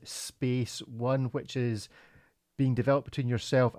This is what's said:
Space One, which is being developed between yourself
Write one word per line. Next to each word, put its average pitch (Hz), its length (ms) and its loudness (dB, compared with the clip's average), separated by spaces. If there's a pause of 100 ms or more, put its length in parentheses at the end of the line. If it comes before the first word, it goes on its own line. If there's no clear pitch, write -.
Space - 760 -4
One, 127 460 -2
which 131 300 -6
is 120 320 -2 (720)
being 131 160 4
developed 139 320 2
between 131 200 -4
yourself 123 520 2